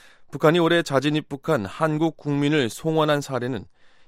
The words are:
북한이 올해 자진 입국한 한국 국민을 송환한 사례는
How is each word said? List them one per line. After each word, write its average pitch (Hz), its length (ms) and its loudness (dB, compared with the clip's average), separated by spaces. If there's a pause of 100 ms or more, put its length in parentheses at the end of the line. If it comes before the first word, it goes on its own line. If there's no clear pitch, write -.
(320)
북한이 156 260 4
올해 165 240 4
자진 143 340 0
입국한 143 500 -2
한국 156 520 -2
국민을 143 540 0
송환한 151 500 -2
사례는 123 440 -6 (420)